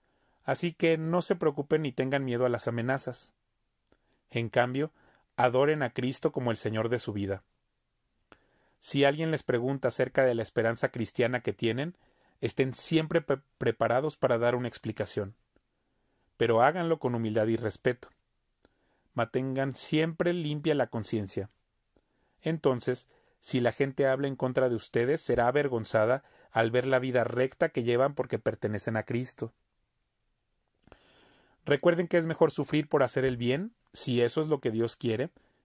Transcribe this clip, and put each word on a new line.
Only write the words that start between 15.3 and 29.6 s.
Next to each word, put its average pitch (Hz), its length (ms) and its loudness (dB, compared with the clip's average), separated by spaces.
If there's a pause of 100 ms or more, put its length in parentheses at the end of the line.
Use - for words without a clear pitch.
Pero 113 280 4
háganlo 165 340 2
con 123 160 -2
humildad 110 320 0
y 113 120 2
respeto. 117 520 -4 (1040)
Mantengan 131 600 -2
siempre 165 580 0
limpia 151 400 -2
la 135 140 0
conciencia. 104 640 -6 (920)
Entonces, 131 680 0 (320)
si - 200 -2
la 120 120 2
gente 139 360 0
habla 135 200 0
en 135 80 -6
contra 127 320 0
de 123 80 0
ustedes, 123 460 0
será 120 260 2
avergonzada 123 760 2 (260)
al 113 220 2
ver 123 160 2
la 135 100 4
vida 123 260 0
recta 123 460 0
que 131 140 -4
llevan 123 320 2
porque - 240 -4
pertenecen 107 580 -4
a 107 60 -2
Cristo. 120 500 -6 (2000)